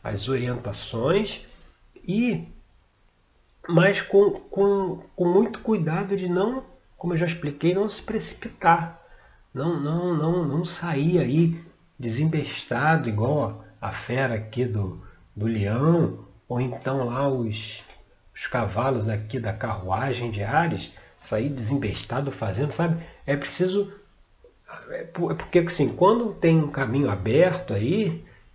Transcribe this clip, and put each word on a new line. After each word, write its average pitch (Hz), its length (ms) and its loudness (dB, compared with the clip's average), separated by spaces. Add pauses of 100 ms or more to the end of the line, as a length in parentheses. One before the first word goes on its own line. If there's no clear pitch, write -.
as 110 240 -6
orientações, 123 1160 -2 (600)
e, 190 400 0 (1200)
mas 180 360 4
com, 202 300 6
com, 196 680 0 (160)
com 175 100 0
muito 202 360 2
cuidado 190 560 0
de 180 100 -4
não, 208 380 0 (320)
como 175 160 -4
eu 165 40 0
já 170 80 2
expliquei, 160 480 -2
não 202 140 0
se - 140 -10
precipitar, - 1000 -2 (520)
não, 156 260 -2
não, 170 340 0
não, 165 320 2
não 143 200 -2
sair 170 540 0
aí 156 440 2 (340)
desembestado, 143 1080 0
igual 113 560 0 (160)
a 107 140 -8
fera 123 420 -2
aqui 113 300 -2
do, 98 360 -4 (320)
do 104 120 -4
leão, 113 800 2 (240)
ou 123 100 -2
então 131 460 -2
lá 131 240 0
os, 113 520 -4 (540)
os - 120 -12
cavalos 117 600 -2
aqui 113 320 -4
da 110 140 -4
carruagem 117 760 -4
de 101 140 -6
Áries, 147 480 0 (300)
sair 113 280 -2
desembestado 127 800 -4
fazendo, 117 400 -4
sabe? 165 300 0 (240)
É 139 100 0
preciso, 185 580 -2 (960)
é - 140 -8
po-, 170 280 -4
é 160 40 -2
porque - 240 2
assim, 156 300 2
quando 214 440 4
tem 165 240 6
um 147 140 2
caminho 135 380 0
aberto 113 640 2
aí, 165 500 0 (320)